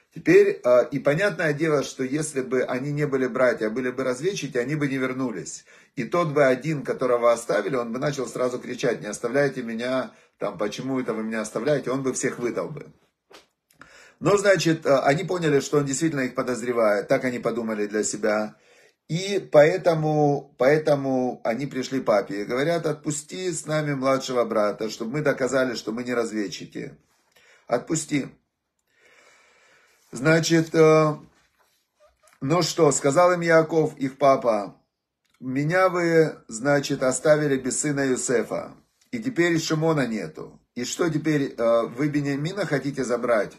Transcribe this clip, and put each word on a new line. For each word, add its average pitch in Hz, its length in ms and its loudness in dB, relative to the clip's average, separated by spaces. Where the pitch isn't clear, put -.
Теперь, 196 480 6
а, 123 200 6
и 135 180 -2
понятное 160 540 0
дело, 147 280 0
что 131 220 -6
если 143 360 -4
бы 127 220 -2
они 131 300 -4
не 147 140 -2
были 131 200 0
братья, 120 400 2
а 107 40 0
были 127 200 -4
бы 127 140 -6
разведчики, 131 540 -4
они 131 180 -2
бы 147 100 -2
не 135 100 -2
вернулись. 127 680 -6
И 113 80 -4
тот 170 240 0
бы 147 160 4
один, 131 400 0
которого 120 480 2
оставили, 180 420 -2
он 120 180 -4
бы 123 60 -6
начал 139 300 -4
сразу 123 320 -4
кричать: 117 400 -4
«Не 104 60 -10
оставляйте 131 560 -2
меня, 117 500 -4
там, 101 180 -6
почему 127 440 -4
это 123 140 -4
вы 110 100 -6
меня 110 160 -6
оставляете?» 123 500 -4
Он 135 140 -4
бы 131 80 -2
всех - 260 -4
выдал 95 300 -4
бы. 76 180 -14
Но, 185 160 4
значит, 180 500 2
а, 135 140 4
они 147 240 2
поняли, 165 340 0
что 139 200 0
он 143 80 0
действительно 143 340 -2
их 127 160 -4
подозревает, 117 720 0
так 131 160 2
они 123 160 -4
подумали 110 460 -4
для 104 180 -2
себя. 107 500 -2
И 190 300 -2
поэтому, 156 1080 4
поэтому 135 840 2
они 123 220 -4
пришли 131 340 -6
папе 101 420 0
и - 20 -6
говорят: 156 420 -2
«Отпусти 160 640 -6
с - 160 -8
нами 151 280 -2
младшего 131 500 0
брата, 107 460 -2
чтобы 113 240 -8
мы 151 80 -4
доказали, 127 520 0
что 104 160 -8
мы 120 140 -8
не 123 100 -6
разведчики. 107 800 -6
Отпусти». 143 640 -2
Значит, 160 640 2
э, 156 400 6
ну 160 220 0
что, 156 300 4
сказал 175 400 4
им 175 80 0
Яаков, 160 580 4
их 131 180 -4
папа: 113 640 2
«Меня 151 480 2
вы, 170 480 2
значит, 135 560 0
оставили 143 560 2
без 127 220 -4
сына 139 260 0
Юсефа, 117 720 -2
и 120 80 -8
теперь 160 400 0
Шимона 156 480 0
нету. 98 540 -10
И 123 80 -6
что 175 260 -2
теперь, 147 480 0
э, 117 300 4
вы 135 200 -2
Беньямина 147 560 -2
хотите 139 400 -4
забрать 117 540 -2